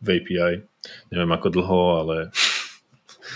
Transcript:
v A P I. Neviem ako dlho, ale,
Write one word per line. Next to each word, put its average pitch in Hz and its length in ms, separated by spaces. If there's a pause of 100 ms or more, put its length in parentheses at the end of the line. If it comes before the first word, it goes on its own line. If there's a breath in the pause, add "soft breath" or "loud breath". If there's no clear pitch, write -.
v 104 80
A 90 80
P 87 160
I. 87 200 (600 loud breath)
Neviem 87 160
ako 82 240
dlho, 90 280 (200)
ale, 80 160 (1200 loud breath)